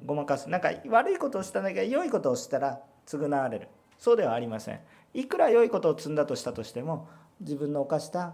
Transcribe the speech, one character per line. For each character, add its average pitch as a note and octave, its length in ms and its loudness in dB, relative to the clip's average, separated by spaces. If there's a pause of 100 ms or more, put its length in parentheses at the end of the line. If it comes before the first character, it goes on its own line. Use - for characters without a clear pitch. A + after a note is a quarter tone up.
ご C#3+ 80 -2
ま D3 120 -2
か C#3+ 120 2
す。 - 120 -10
な F3 80 0
ん F3+ 40 -6
か D#3 100 2 (180)
悪 B3 240 4
い F4 40 -2
こ D4 120 -2
と G3 100 -4
を F#3 40 -4
し - 100 -10
た F#3+ 80 -2
ん - 20 -2
だ F#3+ 100 -2
け F#3+ 120 0
ど、 - 40 0
良 C#4+ 140 2
い D#4+ 60 -2
こ A3 100 2
と C3+ 120 2
を B2 40 2
し - 120 -6
た C3+ 120 0
ら C3+ 220 -2 (240)
償 C#3+ 240 -4
わ C3+ 180 2
れ A2 120 -6
る。 - 100 -16 (280)
そ A#3+ 160 4
う A#3 40 6
で G3+ 60 2
は A#2+ 100 2
あ A#2 60 0
り A#2+ 80 -4
ま A2 120 -6
せ - 140 -10
ん。 - 80 -14 (320)
い C4 120 -4
く - 120 -4
ら D#4+ 120 6
良 A#3 140 8
い A3+ 60 4
こ G3 100 2
と E3+ 100 4
を D#3+ 80 2
積 - 120 -8
ん D3+ 60 -4
だ D3 100 4
と C3+ 100 -4
し - 80 -6
た B2 80 -4
と A2+ 120 -6
し - 100 -16
て A#2+ 80 -6
も、 D#3+ 260 -6 (320)
自 D3+ 160 -6
分 C#3+ 160 -2
の D3 100 0
犯 D3 180 0
し D3 100 -10
た F3 240 -4